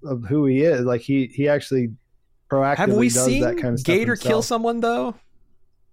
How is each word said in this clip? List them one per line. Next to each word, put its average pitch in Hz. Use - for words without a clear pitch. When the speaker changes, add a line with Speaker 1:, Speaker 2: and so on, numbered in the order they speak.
Speaker 1:
of 127
who 143
he 135
is. 151
Like, 123
he, 135
he 139
actually 131
proactively 135
Speaker 2:
Have 196
we 208
Speaker 1:
does 123
Speaker 2:
seen 131
Speaker 1:
that 123
kind 123
of 135
stuff 165
Speaker 2:
Gator 226
kill -
Speaker 1:
himself. 226
Speaker 2:
someone 233
though? 233